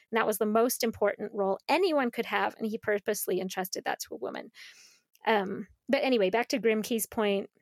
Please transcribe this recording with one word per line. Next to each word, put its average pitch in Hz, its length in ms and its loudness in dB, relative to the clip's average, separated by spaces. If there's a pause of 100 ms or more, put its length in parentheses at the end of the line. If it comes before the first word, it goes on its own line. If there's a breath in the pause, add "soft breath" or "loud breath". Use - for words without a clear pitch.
(120 loud breath)
that 226 160 4
was 214 100 0
the 214 80 2
most 226 380 2
important 214 500 0
role 190 240 0 (100)
anyone 294 440 2
could 233 140 -4
have. 208 300 0
And 220 120 -4
he 214 100 -4
purposely 202 640 -2
entrusted 190 460 -6
that - 160 -2
to - 120 -12
a - 40 -12
woman. - 340 -8 (760 loud breath)
Um, 202 400 0 (220)
but 269 160 2
anyway, 220 260 4
back 226 200 0
to 262 100 0
Grimke's 220 460 0
point, 202 440 -2 (120)